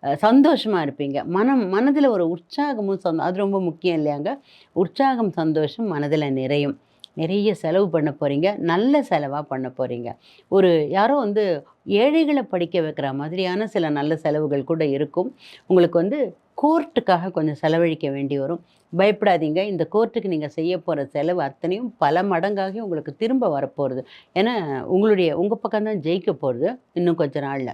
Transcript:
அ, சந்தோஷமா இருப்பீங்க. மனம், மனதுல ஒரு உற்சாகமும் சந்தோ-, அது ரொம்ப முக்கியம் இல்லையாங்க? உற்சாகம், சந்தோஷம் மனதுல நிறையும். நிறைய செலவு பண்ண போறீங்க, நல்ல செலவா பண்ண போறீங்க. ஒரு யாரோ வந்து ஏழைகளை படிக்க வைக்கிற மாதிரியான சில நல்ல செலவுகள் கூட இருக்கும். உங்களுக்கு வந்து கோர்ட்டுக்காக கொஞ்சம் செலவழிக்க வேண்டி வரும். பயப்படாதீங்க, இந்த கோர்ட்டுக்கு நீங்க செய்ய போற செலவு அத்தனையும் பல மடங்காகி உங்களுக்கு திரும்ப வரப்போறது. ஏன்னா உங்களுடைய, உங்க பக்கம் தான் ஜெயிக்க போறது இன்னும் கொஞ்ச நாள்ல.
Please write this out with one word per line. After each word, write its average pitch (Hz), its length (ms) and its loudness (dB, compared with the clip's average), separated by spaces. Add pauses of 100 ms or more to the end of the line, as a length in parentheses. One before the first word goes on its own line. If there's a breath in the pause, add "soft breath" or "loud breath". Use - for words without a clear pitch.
அ, 139 180 -2
சந்தோஷமா 220 680 4
இருப்பீங்க. 139 340 -4
மனம், 208 500 0
மனதுல 269 360 2
ஒரு 180 180 2
உற்சாகமும் 196 760 -4
சந்தோ-, 165 140 -2
அது 175 200 -2
ரொம்ப 196 240 0
முக்கியம் 165 440 -2
இல்லையாங்க? 147 340 -4 (320 soft breath)
உற்சாகம், 226 600 0
சந்தோஷம் 160 640 -2
மனதுல 147 380 -2
நிறையும். 135 480 -2 (340 loud breath)
நிறைய 196 400 0
செலவு 180 360 0
பண்ண 156 320 0
போறீங்க, 151 360 0
நல்ல 226 440 2
செலவா 147 400 -2
பண்ண 131 360 -6
போறீங்க. 120 400 -6 (300 soft breath)
ஒரு 170 420 4
யாரோ 214 260 2
வந்து 208 500 0 (200 soft breath)
ஏழைகளை 285 560 2
படிக்க 175 380 -2
வைக்கிற 151 340 -2
மாதிரியான 180 540 -4
சில 170 220 -2
நல்ல 147 260 0
செலவுகள் 151 480 -2
கூட 160 220 0
இருக்கும். 147 500 -2 (300 loud breath)
உங்களுக்கு 175 340 4
வந்து 208 360 -2 (180)
கோர்ட்டுக்காக 240 800 2
கொஞ்சம் 156 240 -2
செலவழிக்க 160 540 0
வேண்டி 139 300 -2
வரும். 165 240 -4 (340 soft breath)
பயப்படாதீங்க, 190 680 2
இந்த 190 280 -2
கோர்ட்டுக்கு 226 360 -2
நீங்க 156 200 -4
செய்ய 170 300 -4
போற 151 280 -4
செலவு 156 360 -2
அத்தனையும் 180 560 -6
பல 160 260 2
மடங்காகி 196 560 -2
உங்களுக்கு 160 360 -8
திரும்ப 220 440 0
வரப்போறது. 131 440 -4 (320 loud breath)
ஏன்னா 180 460 -2
உங்களுடைய, 185 560 2
உங்க 202 180 0
பக்கம் 214 280 -4
தான் 214 160 -4
ஜெயிக்க 170 420 -2
போறது 143 380 -2 (140)
இன்னும் 175 220 2
கொஞ்ச 151 240 -2
நாள்ல. 139 340 -6